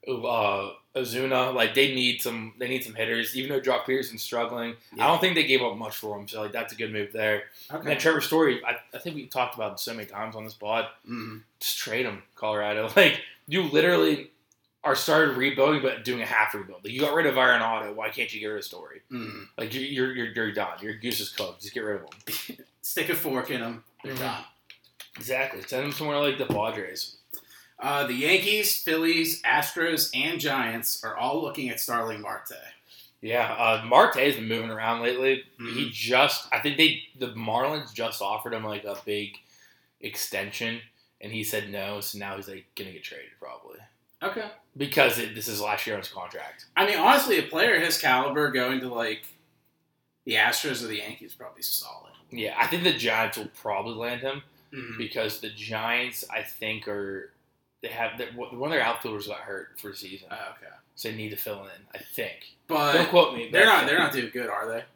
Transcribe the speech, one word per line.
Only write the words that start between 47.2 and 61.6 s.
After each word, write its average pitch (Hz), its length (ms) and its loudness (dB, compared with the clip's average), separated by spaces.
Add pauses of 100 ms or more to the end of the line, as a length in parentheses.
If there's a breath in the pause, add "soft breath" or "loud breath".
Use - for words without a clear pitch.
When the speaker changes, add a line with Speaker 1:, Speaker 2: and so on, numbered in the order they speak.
Speaker 2:
a - 40 0
player 202 360 4
his 165 200 2
caliber 139 520 4
going 127 300 0
to, 127 120 -6
like, 113 320 -4 (1000)
the 110 100 -2
Astros 120 480 2
or 113 40 -6
the 107 100 -4
Yankees 104 340 -12
is - 40 -20
probably - 260 -16
solid. - 500 -6 (200)
Speaker 1:
Yeah, 107 260 -4
I 117 100 4
think 175 160 0
the 175 100 6
Giants 113 440 2
will 107 140 -8 (100)
probably 104 340 -2
land 120 260 -4
him 135 200 -4 (320)
Speaker 2:
Mm-hmm. 117 240 -12
Speaker 1:
because 110 420 -4
the 107 120 -10
Giants, 113 840 -4
I 110 80 -4
think, 107 460 -8
are, 101 440 -6 (520)
they 117 60 -6
have, 117 280 -4
the, 120 80 -6 (100)
one 120 200 -10
of 135 160 -2
their 151 120 2
outfielders 110 440 -2
got 101 100 -8
hurt 95 420 -12
for 104 120 -12
the 95 40 -14
season. 95 360 -14
Speaker 2:
Oh, - 40 -10 (220)
okay. - 160 -20 (220)
Speaker 1:
So - 140 -8
they 110 60 -8
need 107 140 -8
to 104 60 -10
fill 101 300 -8